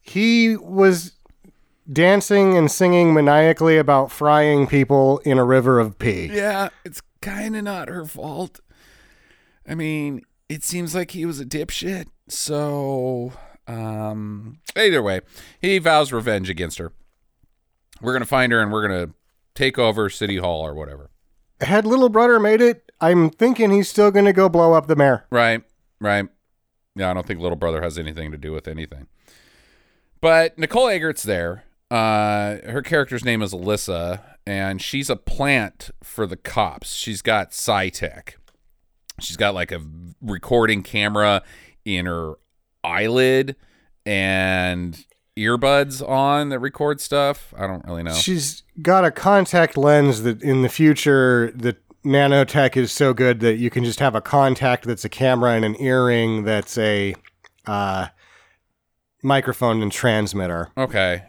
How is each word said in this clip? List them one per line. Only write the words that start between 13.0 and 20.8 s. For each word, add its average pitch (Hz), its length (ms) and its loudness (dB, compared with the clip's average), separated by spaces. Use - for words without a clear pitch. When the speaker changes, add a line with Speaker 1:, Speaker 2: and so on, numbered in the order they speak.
Speaker 2:
um, 107 920 -10
either 190 260 2
way, 95 200 -2
he 190 200 0
vows 151 340 2
revenge 107 360 -4
against 85 280 -8
her. 85 160 -12
We're 123 120 -4
gonna 123 120 -4
find 127 260 2
her 117 100 4
and 104 100 0
we're 107 160 -2
gonna 87 220 -4
take 135 260 -2
over 110 300 2
City 101 280 -4
Hall 85 280 -4
or 73 80 -10
whatever. 71 360 -14